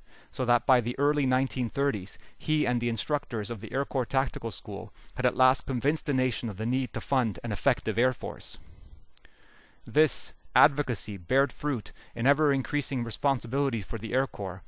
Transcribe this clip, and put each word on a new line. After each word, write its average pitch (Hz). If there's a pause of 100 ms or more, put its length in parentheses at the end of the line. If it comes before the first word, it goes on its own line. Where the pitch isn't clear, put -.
(300)
so -
that 120
by 127
the 117
early 147
nineteen 131
thirties, 135 (180)
he 151
and 123
the 120
instructors 113
of 110
the 110
Air 135
Corps 131
Tactical 131
School 98 (220)
had 123
at 123
last 131
convinced 139
the 147
nation 127
of 95
the 110
need 127
to 117
fund 123
an 113
effective 113
air 127
force. - (1300)
This 139 (200)
advocacy 135
bared 131
fruit 143 (220)
in 117
ever-increasing 139
responsibilities 127
for -
the 101
Air 131
Corps 92